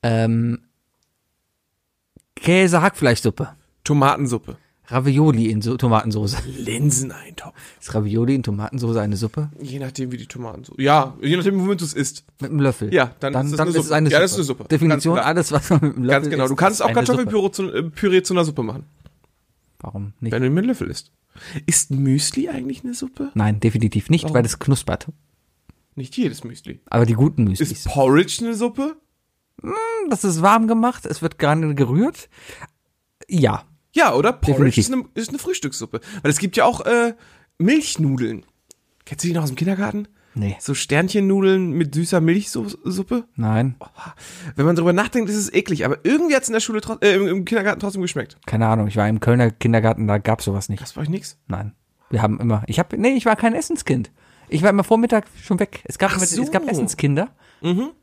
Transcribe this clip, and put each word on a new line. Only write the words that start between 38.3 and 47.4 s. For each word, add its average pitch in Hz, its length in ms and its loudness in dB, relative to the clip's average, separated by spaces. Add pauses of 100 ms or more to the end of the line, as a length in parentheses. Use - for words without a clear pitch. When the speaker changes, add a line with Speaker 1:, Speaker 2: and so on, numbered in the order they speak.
Speaker 2:
Kennst - 180 -10
du 170 40 -2
die 170 60 -2
noch 165 100 0
aus 147 60 -2
dem 131 60 -8
Kindergarten? 202 520 -2 (260)
Speaker 1:
Nee. 101 260 -4
Speaker 2:
So - 140 -6
Sternchennudeln 190 960 0
mit 160 240 -2
süßer 170 240 0
Milchsuppe? 185 1040 -4 (120)
Speaker 1:
Nein. 117 440 0
Speaker 2:
Oh, - 60 -20 (720)
wenn 139 80 2
man 170 100 4
drüber 170 160 2
nachdenkt, 196 380 0
ist 208 80 -2
es 208 160 -4
eklig. 180 320 0
Aber 135 180 0
irgendwie 311 320 2
hat's 254 140 0
in 226 40 -4
der 220 60 2
Schule 214 220 -4
tro-, 220 200 -8
äh, 202 140 4
im, 196 120 2
im 185 180 -2